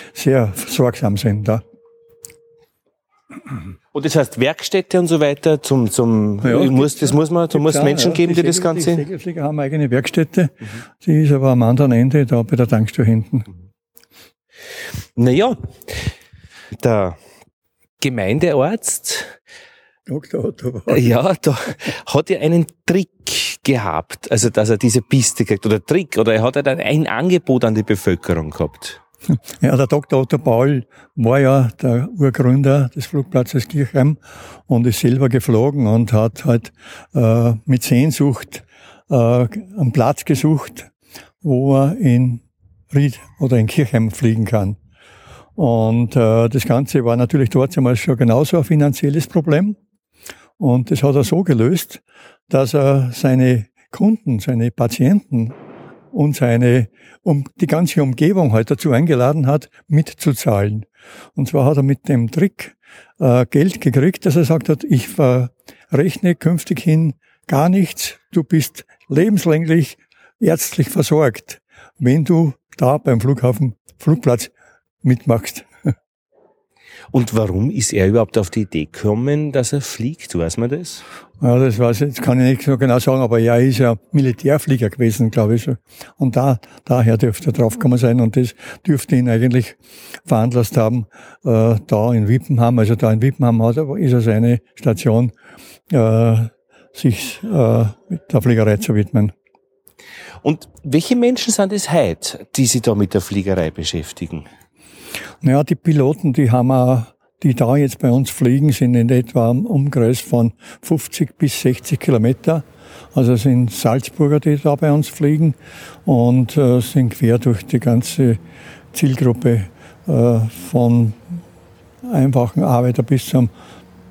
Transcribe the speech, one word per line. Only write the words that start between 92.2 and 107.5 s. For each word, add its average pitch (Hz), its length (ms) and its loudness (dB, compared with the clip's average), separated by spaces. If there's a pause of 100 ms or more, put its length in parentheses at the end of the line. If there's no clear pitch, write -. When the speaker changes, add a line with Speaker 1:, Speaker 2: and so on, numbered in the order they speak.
Speaker 1:
Wippenham, 120 500 2
also 110 160 2
da 113 160 0
in 110 120 0
Wippenham 120 400 0
hat 117 160 0
er, 151 180 -4
ist 123 160 0
er 123 80 2
seine 117 400 2 (140)
Station, 117 580 0 (580)
äh, 113 460 2 (560)
sich, - 500 -4
äh, 208 60 -12
der 117 960 -2
Fliegerei 110 340 2
zu 107 180 -4
widmen. 104 380 0 (1120)
Speaker 2:
Und - 260 -4 (160)
welche 156 320 0
Menschen 240 360 0
sind 196 200 0
es 202 180 -6
heute, 127 640 -2
die 135 120 2
sich 117 160 -2
da 113 120 2
mit 101 200 -2
der 101 60 4
Fliegerei 92 500 -4
beschäftigen? 80 760 -10 (960)
Speaker 1:
Naja, 139 240 2
die 170 100 -2
Piloten, 143 580 0
die 127 180 2
haben 123 180 2
wir, 127 400 2 (340)
die 127 120 2